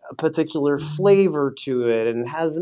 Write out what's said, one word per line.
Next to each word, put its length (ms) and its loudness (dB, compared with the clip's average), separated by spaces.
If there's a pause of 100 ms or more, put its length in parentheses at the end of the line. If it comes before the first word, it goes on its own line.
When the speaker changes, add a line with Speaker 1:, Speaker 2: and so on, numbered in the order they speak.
(100)
Speaker 1:
a 60 -12
particular 640 0
Speaker 2:
Mm-hmm. 180 -8
Speaker 1:
flavor 640 4
to 280 -2
it 200 2
and 200 -4
has 340 -4